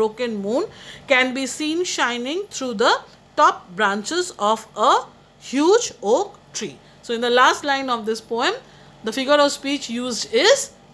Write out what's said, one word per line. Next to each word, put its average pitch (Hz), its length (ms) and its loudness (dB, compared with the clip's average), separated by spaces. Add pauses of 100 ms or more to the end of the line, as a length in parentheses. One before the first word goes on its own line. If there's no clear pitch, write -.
broken 220 480 -4
moon 285 160 -2 (500)
can 254 200 2
be 269 120 -4
seen 311 380 -4
shining 262 680 -4
through 247 240 -8 (120)
the 453 120 4 (380)
top 311 260 4 (140)
branches 214 600 -2
of 214 360 0
a 233 180 4 (600)
huge 349 400 2 (240)
oak 403 180 -4 (200)
tree. 160 220 -10 (260)
So 233 120 -8
in 226 60 -4
the 240 180 2
last 302 260 4
line 269 260 -2
of 226 160 -2
this 220 140 -4 (140)
poem, 302 260 -2 (440)
the 220 80 -4
figure 269 340 2
of 277 60 -2
speech - 380 -6
used 240 420 -6
is 381 380 4 (240)